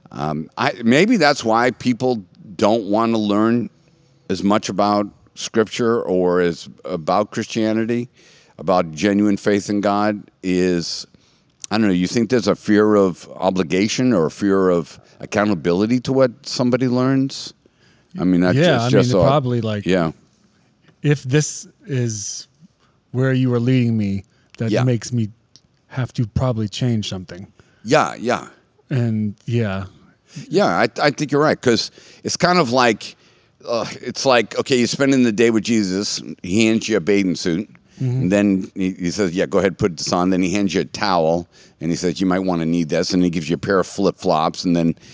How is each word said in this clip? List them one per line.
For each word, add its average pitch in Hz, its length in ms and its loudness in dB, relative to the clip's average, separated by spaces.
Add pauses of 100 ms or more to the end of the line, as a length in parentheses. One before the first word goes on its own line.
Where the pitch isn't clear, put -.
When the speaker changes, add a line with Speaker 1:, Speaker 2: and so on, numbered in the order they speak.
(100)
Speaker 1:
um, 76 480 -8
I, 135 140 0 (120)
maybe 165 320 4
that's 147 280 2
why 113 260 2
people 123 520 -2 (340)
don't 107 280 2
wanna 113 320 0
learn 107 540 0 (580)
as 90 140 -4
much 101 260 0
about 104 380 0 (280)
Scripture 117 680 -2
or 90 400 2
as, 85 260 -2 (160)
about 90 460 -2
Christianity, 113 760 -2 (500)
about 90 340 0
genuine 101 460 2
faith 104 320 -2
in 104 100 0
God 104 420 0 (200)
is, 90 640 -2 (640)
I 104 80 0
don't 113 100 2
know, 95 60 4
you 90 120 2
think 113 220 0
there's 110 180 0
a 98 80 2
fear 107 400 2
of 95 320 2 (100)
obligation 95 760 0
or 85 140 2
a 71 40 -2
fear 98 380 2
of 85 320 -2 (200)
accountability 104 800 0
to 131 120 -6
what 131 340 0
somebody 127 400 0
learns? 135 680 -2 (680)
I - 40 -2
mean, 90 180 4
that's 92 160 2
Speaker 2:
Yeah, 160 180 4
Speaker 1:
just, 117 100 0
Speaker 2:
I 127 40 0
Speaker 1:
just 123 240 2
Speaker 2:
mean, 92 80 4
Speaker 1:
a - 40 6
Speaker 2:
probably, 127 360 0
like, 107 240 -4
Speaker 1:
yeah. 87 260 2 (880)
Speaker 2:
if 147 220 0
this 143 420 -2 (200)
is 120 640 -6 (640)
where 131 200 0
you 127 220 2
are 120 60 2
leading 120 360 2
me, 98 280 -2 (340)
that 113 120 -2
Speaker 1:
Yeah. 104 140 2
Speaker 2:
makes 120 280 0
me 110 180 -2 (580)
have 123 260 -6
to 123 120 -2
probably 110 420 -2
change 113 400 -2
something. 92 380 -12 (380)
Speaker 1:
Yeah, 104 340 2
yeah. 104 300 -4 (420)
Speaker 2:
And, 110 440 -2 (120)
yeah. 101 400 -2 (640)
Speaker 1:
Yeah, 190 180 0
I, 101 220 2 (120)
I 151 100 4
think 151 200 -6
you're 143 100 0
right, 147 200 2
'cause 117 300 0 (340)
it's 117 120 -4
kind 180 220 2
of 143 140 0
like, 120 440 2 (500)
uh, 113 200 -4 (140)
it's - 260 -6
like, 123 320 2
okay, 127 180 0
you're 120 120 2
spending 135 340 2
the 117 100 4
day 117 180 4
with 110 140 2
Jesus. 104 560 -2 (220)
He 101 240 2
hands 113 220 2
you 110 80 0
a 98 40 2
bathing 98 360 0
suit. 92 320 -4 (320)
Speaker 2:
Mm-hmm. 131 220 -2
Speaker 1:
And 90 100 0
then 101 420 2
he, 95 160 -2
he 90 220 -4
says, 92 240 -2
"Yeah, 92 100 0
go 98 120 0
ahead, 90 200 0
put 95 180 -2
this - 160 -6
on." 90 180 2
Then 92 120 0
he 87 100 -2
hands 98 220 -2
you 92 60 2
a 80 40 -4
towel, 87 640 0 (340)
and 82 120 -4
he 80 40 -2
says, 87 240 -4
"You 95 60 2
might 92 140 2
wanna 90 260 -2
need 82 220 0
this." 90 260 -2
And 90 80 2
he 90 80 2
gives 82 180 -4
you 85 60 0
a - 40 -4
pair 95 200 0
of 90 80 0
flip-flops. 85 800 -2
And 87 100 2
then 82 220 0 (180)